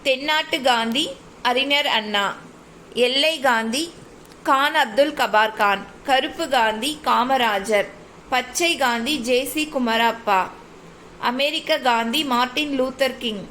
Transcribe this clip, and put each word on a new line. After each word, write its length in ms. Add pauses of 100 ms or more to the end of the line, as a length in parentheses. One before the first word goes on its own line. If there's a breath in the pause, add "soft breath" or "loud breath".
தென்னாட்டு 580
காந்தி 480 (320)
அறிஞர் 460
அண்ணா. 480 (580)
எல்லை 460
காந்தி 520 (520)
கான் 320
அப்துல் 380
கபார் 400
கான். 320 (180)
கருப்பு 460
காந்தி 540
காமராஜர். 840 (440)
பச்சை 480
காந்தி 400
ஜே 280
சி 300
குமரப்பா. 720 (720)
அமெரிக்க 580
காந்தி 460
மார்ட்டின் 580
லூத்தர் 360
கிங். 340